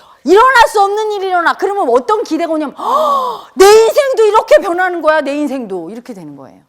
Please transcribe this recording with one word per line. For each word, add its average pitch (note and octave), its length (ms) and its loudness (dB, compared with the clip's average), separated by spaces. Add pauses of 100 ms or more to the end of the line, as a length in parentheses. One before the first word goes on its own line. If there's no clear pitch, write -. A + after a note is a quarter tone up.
(240)
일어날 A4+ 460 4
수 G#4+ 120 0
없는 G#4 300 -2
일이 G4 160 -6
일어나. E4+ 260 -2
그러면 G4 360 -4
어떤 C4+ 340 0
기대가 D#4+ 300 -4
오냐면, D4+ 220 -6
"허! C5 800 -2
내 F#4+ 120 4
인생도 A4 580 4
이렇게 A4 380 2
변하는 F4+ 400 -4
거야, D#4 200 0
내 C#4 140 -4
인생도." A#3 560 -8
이렇게 A#3+ 240 -16
되는 D3+ 220 -18
거예요. A#2+ 320 -20